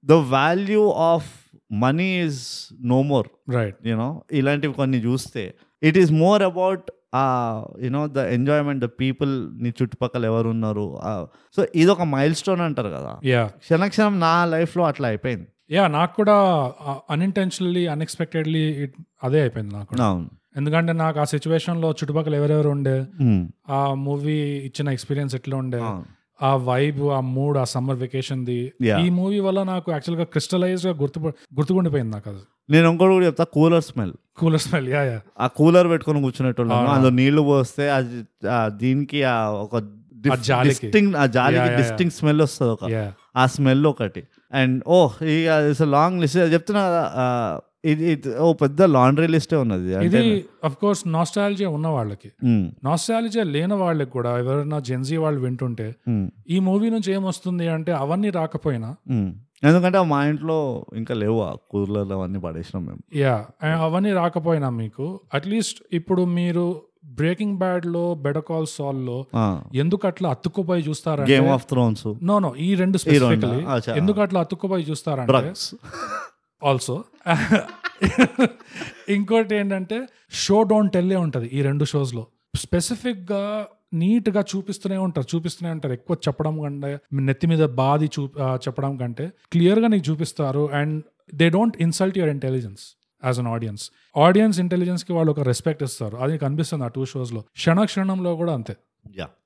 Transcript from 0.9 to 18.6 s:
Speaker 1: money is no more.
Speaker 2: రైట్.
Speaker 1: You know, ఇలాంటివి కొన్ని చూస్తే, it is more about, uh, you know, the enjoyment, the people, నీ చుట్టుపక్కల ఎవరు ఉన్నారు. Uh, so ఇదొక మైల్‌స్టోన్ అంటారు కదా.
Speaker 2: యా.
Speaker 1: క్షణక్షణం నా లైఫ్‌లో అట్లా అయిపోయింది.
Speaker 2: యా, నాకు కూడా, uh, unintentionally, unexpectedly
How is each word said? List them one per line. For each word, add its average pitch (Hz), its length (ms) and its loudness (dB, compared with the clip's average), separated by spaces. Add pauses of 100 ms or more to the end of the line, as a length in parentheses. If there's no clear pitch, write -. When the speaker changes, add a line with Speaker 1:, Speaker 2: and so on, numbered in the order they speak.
Speaker 1:
money 175 440 0
is 143 60 -4 (580)
no 135 160 2
more. 135 460 -2
Speaker 2:
రైట్. 110 220 -2 (100)
Speaker 1:
You 113 100 -2
know, 127 180 -4 (180)
ఇలాంటివి 143 400 0
కొన్ని 131 260 0
చూస్తే, 117 560 -4 (300)
it 160 100 4
is 185 120 6
more 165 320 4
about, 185 400 0
uh, 123 1040 -4
you 123 60 -4
know, 147 160 -2
the 127 300 -2
enjoyment, 143 420 0
the 120 120 -2 (120)
people, 131 600 -4
నీ 120 100 -2 (100)
చుట్టుపక్కల 123 420 -4
ఎవరు 113 240 0
ఉన్నారు. 107 580 -4
Uh, - 540 -8
so 170 140 2
ఇదొక 175 280 4
మైల్‌స్టోన్ 156 580 0
అంటారు 139 280 -4
కదా. 69 360 -10
Speaker 2:
యా. 123 200 2
Speaker 1:
క్షణక్షణం 196 760 0
నా 170 240 4
లైఫ్‌లో 165 400 0
అట్లా 139 240 0
అయిపోయింది. 110 380 -4 (240)
Speaker 2:
యా, 185 160 2
నాకు 165 300 0
కూడా, 196 540 4 (200)
uh, 147 280 -4
unintentionally, 180 760 -2
unexpectedly 156 920 -4